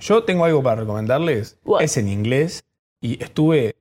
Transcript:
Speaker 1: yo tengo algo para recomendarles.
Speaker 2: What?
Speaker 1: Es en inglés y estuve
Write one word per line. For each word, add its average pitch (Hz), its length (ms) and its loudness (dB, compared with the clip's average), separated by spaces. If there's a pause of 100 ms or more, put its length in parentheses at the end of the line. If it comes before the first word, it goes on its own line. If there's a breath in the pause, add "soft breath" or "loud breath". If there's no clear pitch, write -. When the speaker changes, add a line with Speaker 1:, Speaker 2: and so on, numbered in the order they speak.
Speaker 1:
yo 226 240 2
tengo 180 200 0
algo 160 180 2
para 113 180 0
recomendarles. 110 840 -2
Speaker 2:
What? - 180 2
Speaker 1:
Es 151 160 -2
en 104 100 0
inglés 120 560 -2 (360)
y 117 220 -6
estuve 151 580 0